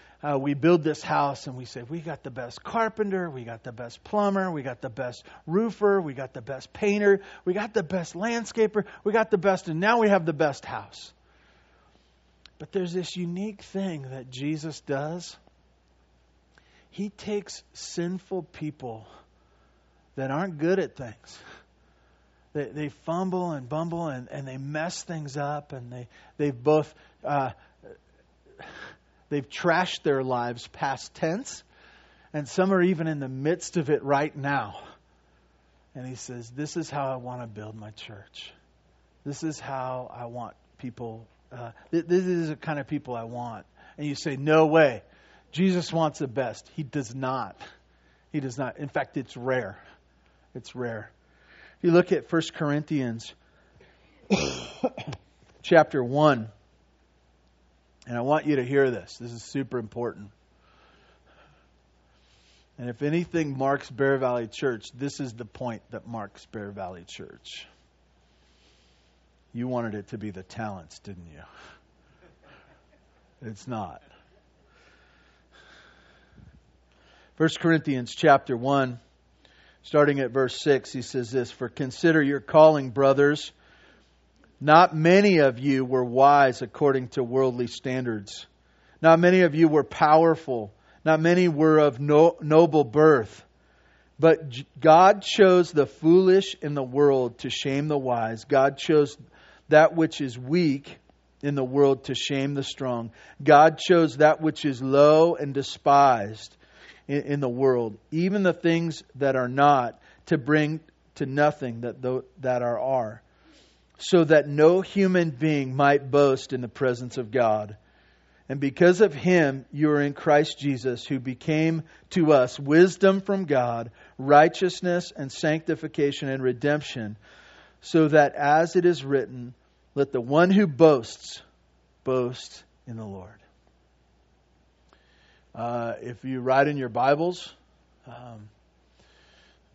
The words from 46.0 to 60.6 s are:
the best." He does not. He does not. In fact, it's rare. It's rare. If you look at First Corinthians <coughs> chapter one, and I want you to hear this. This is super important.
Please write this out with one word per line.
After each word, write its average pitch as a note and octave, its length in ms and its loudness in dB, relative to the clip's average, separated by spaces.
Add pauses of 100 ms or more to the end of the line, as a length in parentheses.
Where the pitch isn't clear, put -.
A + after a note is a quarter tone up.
the C#3 80 -6
best." A#2 480 -8
He D#3 80 -8
does C3 320 -10
not. C3 400 -8 (800)
He D3+ 80 -6
does B2+ 160 -10
not. C3 220 -8
In C#3+ 100 -10
fact, - 260 -8
it's C3 220 -10
rare. B2 440 -4 (760)
It's - 200 -18
rare. A2+ 360 -10 (640)
If - 60 -10
you E3+ 80 2
look F3 200 4
at D#3+ 160 -2
First D#3+ 280 -4
Corinthians C#3+ 760 -6 (1000)
<coughs> - 1300 -8
chapter D3+ 420 2
one, B2+ 460 0 (1600)
and A#2+ 100 -10
I A#2 40 -6
want C#3+ 260 -2
you D3+ 80 0
to B2+ 80 0
hear C#3 260 2
this. - 280 -10
This A#2+ 140 -16
is A2+ 120 -16
super C3 340 -8
important. G#2+ 540 -10 (2500)